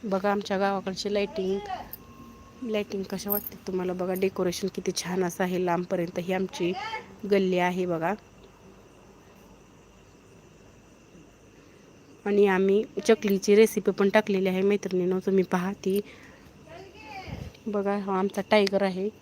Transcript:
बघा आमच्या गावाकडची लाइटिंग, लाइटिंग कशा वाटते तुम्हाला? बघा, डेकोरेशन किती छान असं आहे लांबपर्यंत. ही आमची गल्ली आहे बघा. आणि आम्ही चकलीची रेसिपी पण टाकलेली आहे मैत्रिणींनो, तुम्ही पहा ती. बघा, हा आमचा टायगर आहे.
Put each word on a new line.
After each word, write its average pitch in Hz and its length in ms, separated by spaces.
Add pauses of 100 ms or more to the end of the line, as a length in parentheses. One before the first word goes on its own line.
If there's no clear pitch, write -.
बघा 190 280
आमच्या 202 280
गावाकडची 196 560
लाइटिंग, 370 440 (1040)
लाइटिंग 208 400
कशा 190 280
वाटते 202 260 (100)
तुम्हाला? 185 260
बघा, 180 220
डेकोरेशन 190 600
किती 190 220
छान 185 280
असं 175 200
आहे 180 200
लांबपर्यंत. 175 540
ही 175 140
आमची 185 400 (580)
गल्ली 190 280
आहे 180 280
बघा. 170 260 (4000)
आणि 202 200
आम्ही 196 360 (240)
चकलीची 202 480
रेसिपी 214 360
पण 196 180
टाकलेली 196 400
आहे 185 140
मैत्रिणींनो, 185 580
तुम्ही 190 240
पहा 180 280
ती. 196 280 (1700)
बघा, 202 300
हा 196 220
आमचा 196 220 (100)
टायगर 196 320
आहे. 190 260 (140)